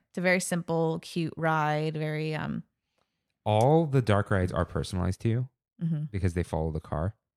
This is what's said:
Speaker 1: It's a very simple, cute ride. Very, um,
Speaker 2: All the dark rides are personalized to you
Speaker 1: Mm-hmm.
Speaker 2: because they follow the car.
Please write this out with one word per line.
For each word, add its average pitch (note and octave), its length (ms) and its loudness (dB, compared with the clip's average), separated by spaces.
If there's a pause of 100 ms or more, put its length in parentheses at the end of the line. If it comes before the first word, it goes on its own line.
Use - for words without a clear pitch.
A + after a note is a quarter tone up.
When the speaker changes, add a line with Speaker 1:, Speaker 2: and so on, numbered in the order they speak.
(100)
Speaker 1:
It's - 80 -10
a - 20 -4
very F3+ 200 2
simple, E3 640 0
cute - 340 -4
ride. D#3 600 0
Very, D#3 380 -4
um, D3+ 280 -6 (800)
Speaker 2:
All C3 420 4
the C3+ 160 2
dark G#2 280 2
rides F#2 220 2
are F2 120 2
personalized F2+ 580 -2
to A#2 60 0
you B2 200 0 (340)
Speaker 1:
Mm-hmm. D#3+ 280 -2
Speaker 2:
because F2+ 220 0
they F2 100 0
follow D#2+ 280 -2
the D#2 100 -4
car. D#2+ 340 -2 (220)